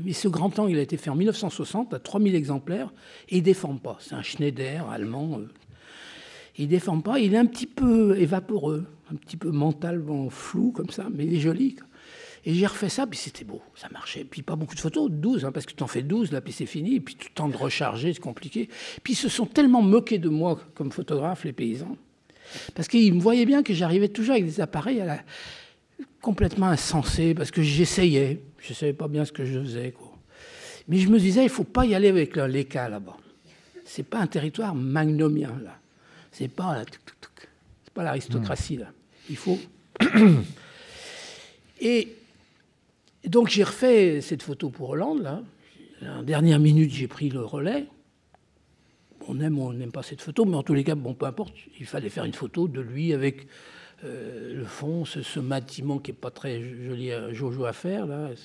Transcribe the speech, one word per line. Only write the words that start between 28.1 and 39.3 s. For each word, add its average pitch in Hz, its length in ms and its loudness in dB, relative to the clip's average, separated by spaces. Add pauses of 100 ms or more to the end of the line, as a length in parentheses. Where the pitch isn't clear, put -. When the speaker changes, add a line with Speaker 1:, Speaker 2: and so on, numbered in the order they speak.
Speaker 1:
je - 160 -14
savais 147 200 -2
pas 156 140 -6
bien 147 160 0
ce 147 80 -6
que 135 140 -6
je 131 140 -4
faisais, 123 320 -6
quoi. - 260 -20 (680)
Mais 165 100 2
je 190 120 6
me 220 100 10
disais, « 190 240 6
Il 247 60 6
faut 233 140 -2
pas 254 220 2
y 220 80 4
aller 202 160 6
avec 165 260 4
le, 139 120 0
les 135 180 0
cas 127 240 -4
là-bas. 98 280 -10 (680)
C'est - 160 -10
pas - 180 -6
un 180 80 0
territoire 165 460 -4
magnomien, 147 920 0
là. - 140 -18 (540)
C'est - 160 -8
pas 180 260 -4
la, 110 120 -6
touc, - 200 -20
touc, - 160 -20
touc. - 280 -20 (340)
C'est - 100 -20
pas 180 100 -6
l'aristocratie, 131 720 -4
Speaker 2:
Hmm. 123 40 -10
Speaker 1:
là. 101 100 -16 (380)
Il 151 80 -10